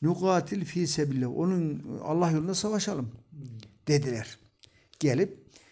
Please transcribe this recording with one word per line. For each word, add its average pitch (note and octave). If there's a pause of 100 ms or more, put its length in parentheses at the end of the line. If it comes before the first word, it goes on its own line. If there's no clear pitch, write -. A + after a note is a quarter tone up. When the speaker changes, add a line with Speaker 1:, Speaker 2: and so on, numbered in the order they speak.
Speaker 1:
nukatil F3
fi E3+
sebillah, C3
onun D#3+ (200)
Allah E3
yolunda D#3+
savaşalım F#3+ (180)
Speaker 2:
Hmm. D3+ (480)
Speaker 1:
dediler. C#3 (640)
Gelip, D3+ (340)